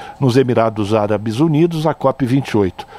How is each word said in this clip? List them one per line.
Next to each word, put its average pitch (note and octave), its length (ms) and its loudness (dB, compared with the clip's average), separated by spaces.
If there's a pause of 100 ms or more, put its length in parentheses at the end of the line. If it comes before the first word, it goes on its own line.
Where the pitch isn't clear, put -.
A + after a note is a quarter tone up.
(200)
nos B2+ 160 2
Emirados A2+ 580 2
Árabes G#2+ 460 -2
Unidos, D#3+ 460 2
a D3+ 80 0
cop C3+ 320 -2
vinte C3 240 -2
e - 80 -2
oito. F#2+ 280 -2 (120)